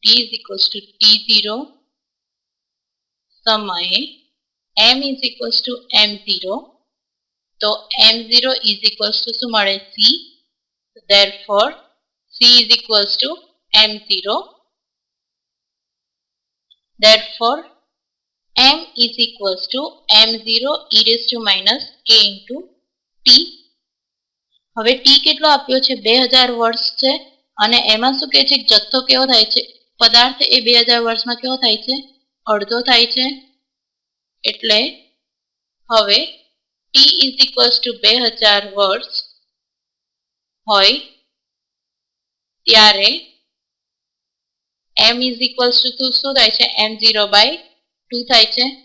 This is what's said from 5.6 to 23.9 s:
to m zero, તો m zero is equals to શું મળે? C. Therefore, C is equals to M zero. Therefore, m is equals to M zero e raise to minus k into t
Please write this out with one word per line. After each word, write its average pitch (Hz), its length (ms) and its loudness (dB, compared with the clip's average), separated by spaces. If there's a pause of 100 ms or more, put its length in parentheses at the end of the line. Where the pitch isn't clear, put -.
to 247 60 -6 (200)
m 214 180 2 (160)
zero, 190 300 -6 (1040)
તો 214 100 0 (280)
m 226 180 4 (160)
zero 247 200 2 (180)
is 202 80 -4 (120)
equals 214 320 -4
to 233 160 -8
શું 240 140 -6
મળે? 196 240 0 (160)
C. 214 160 0 (1000)
Therefore, 202 640 2 (600)
C - 40 -20 (240)
is 214 140 -4
equals 214 460 -2
to 262 60 -2 (440)
M 214 200 2 (160)
zero. 196 280 -2 (2500)
Therefore, 220 640 0 (920)
m 269 220 2 (180)
is 233 220 -2
equals 202 500 -4
to 269 200 -6 (220)
M 220 200 4 (180)
zero 233 240 -2 (180)
e 220 160 2
raise 233 200 0
to 240 120 -4
minus 208 460 -2 (200)
k 226 220 4
into 202 300 -10 (680)
t - 340 0 (1160)